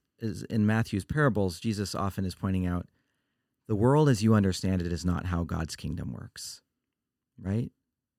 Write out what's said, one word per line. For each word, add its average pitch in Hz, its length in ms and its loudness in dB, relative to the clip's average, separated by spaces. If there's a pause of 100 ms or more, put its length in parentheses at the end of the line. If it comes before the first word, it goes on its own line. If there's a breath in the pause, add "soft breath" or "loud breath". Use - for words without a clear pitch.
(200)
is, 110 240 -6
in 107 240 0
Matthew's 107 380 0
parables, 104 540 0
Jesus 104 360 -4
often 95 300 -4
is 90 100 -4
pointing 95 320 -2
out, 87 200 -2 (800)
"The 110 80 0
world 139 340 4
as 107 140 2
you 110 100 6
understand 95 480 2
it 85 100 -4
is 85 140 -4
not 90 220 0
how 87 160 0
God's 82 320 -4
kingdom - 380 -8
works," - 480 -14 (760)
right? 101 320 -2 (480)